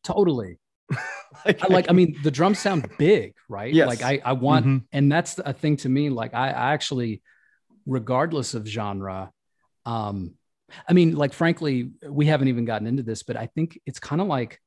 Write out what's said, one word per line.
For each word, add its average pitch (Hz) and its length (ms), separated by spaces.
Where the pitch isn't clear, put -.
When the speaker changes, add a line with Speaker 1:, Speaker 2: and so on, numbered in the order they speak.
Speaker 1:
Totally. 131 540
Speaker 2:
<laughs> - 80
Like, - 180
Speaker 1:
I, 190 40
like, 185 240
I - 20
mean, 170 300
the 151 80
drums 180 260
sound 175 400
big, 156 380
right? 107 240
Speaker 2:
Yes. 156 160
Speaker 1:
Like, 120 140
I, 135 240
I 127 80
want, 131 320
Speaker 2:
Mm-hmm. 135 120
Speaker 1:
and 143 200
that's 170 260
a 143 160
thing 151 240
to 139 120
me. 143 200
Like, 117 240
I, 127 160
I 127 240
actually, 123 480
regardless 127 720
of 107 120
genre, 98 640
um, 104 480
I 175 60
mean, 165 220
like, 143 180
frankly, 147 580
we 147 180
haven't 143 220
even 120 180
gotten 110 220
into 127 160
this, 110 180
but 113 160
I 117 80
think 165 400
it's - 140
kinda 160 240
like 135 440